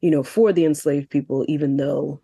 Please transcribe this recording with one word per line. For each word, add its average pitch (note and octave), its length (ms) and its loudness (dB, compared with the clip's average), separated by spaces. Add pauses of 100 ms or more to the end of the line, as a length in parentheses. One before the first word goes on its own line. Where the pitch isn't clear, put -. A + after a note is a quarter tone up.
you F3+ 100 2
know, D3 120 2
for G#3+ 300 2
the E3+ 120 2
enslaved D3 440 0
people, C3+ 400 -2
even C#3+ 280 0
though C#3+ 480 -4